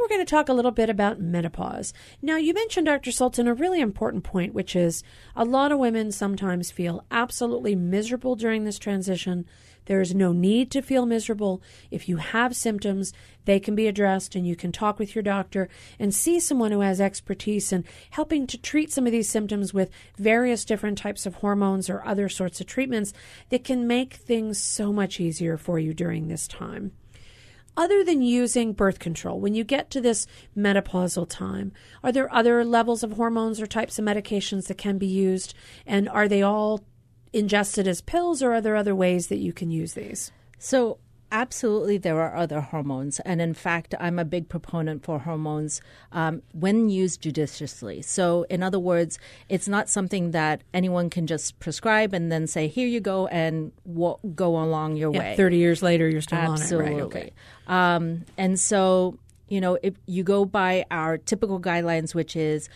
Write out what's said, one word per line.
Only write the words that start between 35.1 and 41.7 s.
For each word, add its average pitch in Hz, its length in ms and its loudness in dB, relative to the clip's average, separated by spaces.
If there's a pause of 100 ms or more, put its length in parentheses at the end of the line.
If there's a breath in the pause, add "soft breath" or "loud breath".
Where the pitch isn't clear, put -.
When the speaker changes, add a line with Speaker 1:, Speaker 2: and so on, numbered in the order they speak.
Speaker 1:
And 202 200 2
are 208 200 2
they 196 160 4
all 214 400 2 (480)
ingested 208 560 2
as 175 140 -2
pills, 339 400 0
or 240 120 2
are 226 80 2
there 214 140 2
other 202 200 2
ways 180 320 2
that 202 100 -2
you 170 160 -4
can 170 160 -6
use 165 240 -4
these? - 380 -10 (260 soft breath)
Speaker 2:
So 247 400 0 (340)
absolutely, 214 680 0